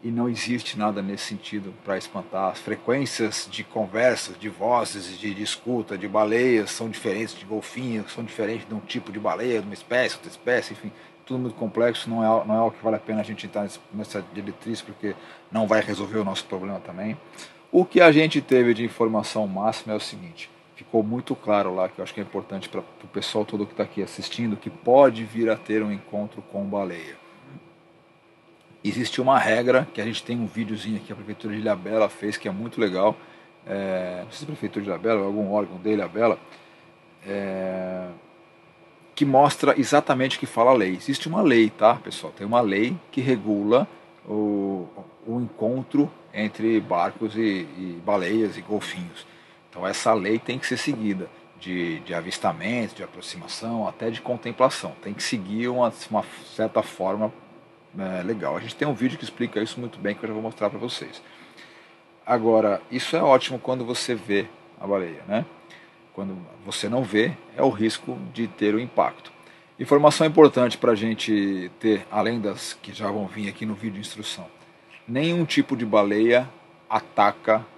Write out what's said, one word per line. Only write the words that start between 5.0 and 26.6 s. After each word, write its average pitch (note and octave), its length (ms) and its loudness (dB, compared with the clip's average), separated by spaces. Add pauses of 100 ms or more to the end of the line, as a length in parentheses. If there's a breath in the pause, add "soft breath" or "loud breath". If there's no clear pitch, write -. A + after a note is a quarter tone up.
de, G2+ 160 -6
de G2+ 80 -8
escuta, A2 560 -4
de G2+ 80 -8
baleias G#2+ 640 4
são A2+ 180 -6
diferentes G#2+ 480 -4
de - 80 -18
golfinhos, A2 680 -6
são A#2+ 100 -8
diferentes A2 460 -4
de A2 40 -8
um G#2+ 60 -6
tipo A2 320 -8
de G2+ 80 -8
baleia, G#2+ 420 -2
de G2 60 -10
uma G2+ 80 -10
espécie, A#2+ 400 0
outra - 160 -16
espécie, A#2+ 420 -2
enfim. G#2 200 -12 (340 loud breath)
Tudo B2+ 140 -4
muito B2 160 -4
complexo, A#2 520 0
não A2+ 140 -2
é A2 60 4
al-, A2 180 4
não A2 80 0
é A2 40 2
algo A2+ 180 2
que - 80 -18
vale A2 100 2
a G#2+ 60 -4
pena A2 220 -4
a - 20 -4
gente G#2+ 200 -10
entrar G#2 180 -6
nesse, G2 180 -8 (120)
nessa G2+ 400 -8
diretriz, G2+ 480 -8
porque - 360 -8 (340 loud breath)
não A2 160 0
vai A2 140 6
resolver G2+ 380 -4
o G#2 60 0
nosso F#2+ 200 -4
problema F#2+ 340 -8
também. F#2+ 400 -8 (540 loud breath)
O F3+ 120 8
que - 160 4
a E3 120 12
gente D#3 280 6
teve B2 340 6
de A#2 100 -2
informação A2 640 -2
máxima G#2+ 460 -2
é - 20 -2
o G#2+ 40 -4
seguinte, F2+ 480 -14 (280)
ficou - 260 0
muito A#2+ 320 -4
claro G2+ 400 2
lá, F#2 140 0
que - 100 -10
eu G2 60 -6
acho - 100 -12
que G#2+ 60 -10
é - 20 -6
importante F#2+ 460 -8
pra, F#2 140 -8
pro - 260 -20
pessoal G#2 360 -4
todo G2+ 220 -4
que - 80 -18
tá G#2+ 80 -2
aqui G2 180 -4
assistindo, G#2 560 -4
que - 140 -10
pode A#2+ 540 6
vir A2 260 0
a G#2+ 60 4
ter A2 260 -2
um G#2+ 80 -2
encontro G#2 500 -8
com G2+ 220 -8